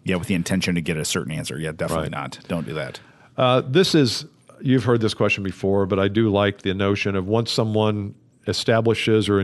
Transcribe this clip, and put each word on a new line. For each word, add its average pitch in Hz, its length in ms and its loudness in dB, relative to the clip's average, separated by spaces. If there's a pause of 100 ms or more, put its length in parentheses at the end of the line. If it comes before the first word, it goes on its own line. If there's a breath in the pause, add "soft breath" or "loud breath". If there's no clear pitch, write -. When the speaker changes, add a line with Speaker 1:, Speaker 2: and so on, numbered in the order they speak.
Speaker 1:
Yeah, 92 120 -2
with 85 120 -6
the 101 60 0
intention 85 420 -2
to 85 40 0
get 80 160 -4
a 76 80 -4
certain - 280 -4
answer. 76 260 -8
Yeah, 80 140 -6
definitely 82 320 -4
Speaker 2:
Right. - 80 -6
Speaker 1:
not. 71 260 -10 (100)
Don't 82 180 -4
do 80 80 -10
that. 71 260 -8 (360 soft breath)
Speaker 2:
Uh, 131 300 2
this 170 280 2
is, 135 320 2 (340)
you've 127 240 2
heard 120 160 4
this 110 140 0
question 98 280 0
before, 98 420 0
but 95 140 0
I 98 100 4
do 110 220 2
like 101 320 2
the 95 120 -2
notion 101 420 0
of 92 100 -2
once 113 240 0
someone 107 640 0 (320)
establishes 113 840 2
or 104 160 2